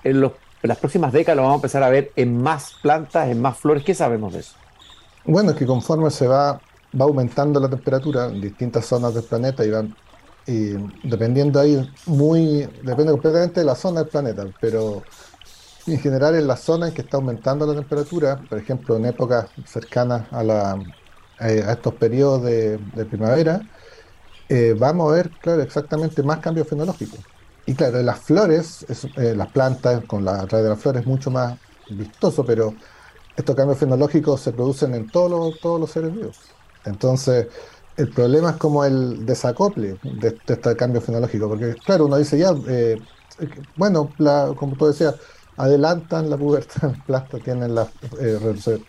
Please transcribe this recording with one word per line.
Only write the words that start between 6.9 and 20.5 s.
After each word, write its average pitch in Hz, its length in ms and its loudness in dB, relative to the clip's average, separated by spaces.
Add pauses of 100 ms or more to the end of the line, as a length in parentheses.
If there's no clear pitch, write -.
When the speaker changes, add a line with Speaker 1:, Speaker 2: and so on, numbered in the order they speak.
Speaker 2:
va 135 60 4
aumentando 143 540 2
la 135 100 2
temperatura 131 580 -2
en 104 120 -8
distintas 113 460 -4
zonas 120 280 0
del 113 100 -4
planeta 123 420 -2
y 104 60 0
van, 110 240 -4 (520)
y 107 280 -2 (280)
dependiendo 127 560 2
ahí, 139 320 2 (140)
muy, 151 640 2 (140)
depende 135 280 2
completamente 170 480 2
de 165 60 2
la 131 100 2
zona 170 260 -2
del 156 80 -4
planeta, 113 360 -4 (160)
pero 110 420 -2 (800)
en 156 140 -2
general 143 360 2
en 156 120 2
las 127 140 -2
zonas 165 280 0
en 160 60 -8
que - 60 -4
está - 160 -4
aumentando 131 480 -2
la 151 80 0
temperatura, 147 760 -2
por 110 100 -8
ejemplo, 127 380 -4
en 113 100 0
épocas 120 420 0 (180)
cercanas 123 640 -4
a 120 120 -4
la, 104 360 0 (600)